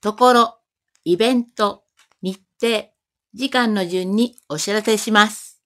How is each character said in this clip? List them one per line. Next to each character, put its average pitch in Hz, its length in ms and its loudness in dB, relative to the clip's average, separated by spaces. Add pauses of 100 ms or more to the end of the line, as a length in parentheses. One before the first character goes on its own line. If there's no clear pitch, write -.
と 208 120 -4
こ 247 200 4
ろ、 233 260 2 (440)
イ 170 140 0
ベ 226 160 2
ン 240 120 0
ト、 - 380 -6 (380)
日 185 180 -8 (220)
程、 220 280 -2 (460)
時 262 140 -6
間 240 240 0
の 196 120 -2
順 185 300 -4
に 233 220 -2 (100)
お 151 100 -8
知 202 140 -6
ら 214 100 -2
せ 220 160 0
し 214 140 -6
ま 214 160 4
す。 - 380 -16